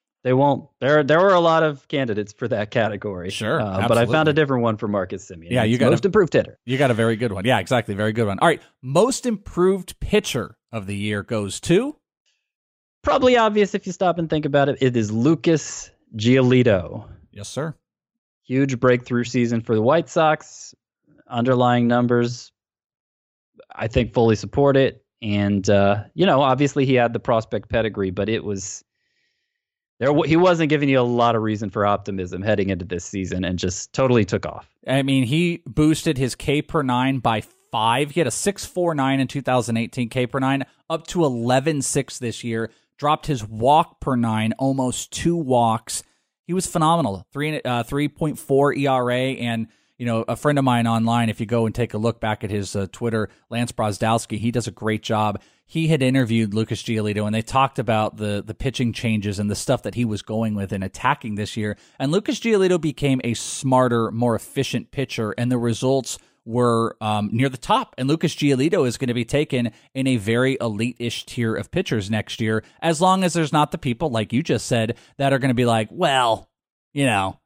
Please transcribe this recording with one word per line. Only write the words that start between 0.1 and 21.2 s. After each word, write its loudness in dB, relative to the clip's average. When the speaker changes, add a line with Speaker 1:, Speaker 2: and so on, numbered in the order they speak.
Speaker 1:
They 2
won't. 2
There, 4
there 4
were 6
a 6
lot 4
of -2
candidates -4
for -8
that -2
category. -4
Speaker 2:
Sure, -4
Speaker 1:
Uh, -2
but 4
I 4
found -
a 4
Speaker 2:
absolutely. 2
Speaker 1:
different 2
one 0
for -6
Marcus -6
Semien. -16
Speaker 2:
Yeah, 2
you 2
Speaker 1:
It's 0
Speaker 2:
got 4
a 6
Speaker 1:
most 0
improved 2
hitter. 0
Speaker 2:
You -2
got 2
a 2
very 2
good -4
one. -6
Yeah, 2
exactly. -2
Very -2
good 0
one. -4
All 4
right. 0
Most 0
improved -2
pitcher -4
of -8
the -6
year -4
goes -6
to? 2
Speaker 1:
Probably 4
obvious 2
if -4
you -8
stop 0
and -4
think -2
about 2
it. -2
It 2
is 0
Lucas 0
Giolito. 4
Speaker 2:
Yes, -16
sir. -8
Speaker 1:
Huge -2
breakthrough 2
season 0
for -2
the 2
White 2
Sox. -2